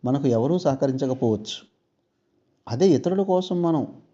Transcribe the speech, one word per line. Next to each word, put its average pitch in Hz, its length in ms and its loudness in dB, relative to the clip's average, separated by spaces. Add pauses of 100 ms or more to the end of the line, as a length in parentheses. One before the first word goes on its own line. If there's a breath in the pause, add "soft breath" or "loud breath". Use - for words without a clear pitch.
మనకు 135 240 0
ఎవరూ 123 300 2
సహకరించకపోవచ్చు. 131 1080 -2 (1000)
అదే 131 200 2
ఇతరుల 175 340 2
కోసం 185 400 0
మనం 160 240 0 (280)